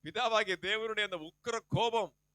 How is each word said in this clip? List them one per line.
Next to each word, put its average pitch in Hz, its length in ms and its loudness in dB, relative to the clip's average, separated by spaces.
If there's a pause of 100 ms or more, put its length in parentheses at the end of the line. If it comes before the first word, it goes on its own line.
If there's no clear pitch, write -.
பிதாவாகிய 214 560 2
தேவனுடைய 214 420 -2
அந்த 190 140 -2
உக்கிர 202 520 -6
கோபம், 220 480 0 (180)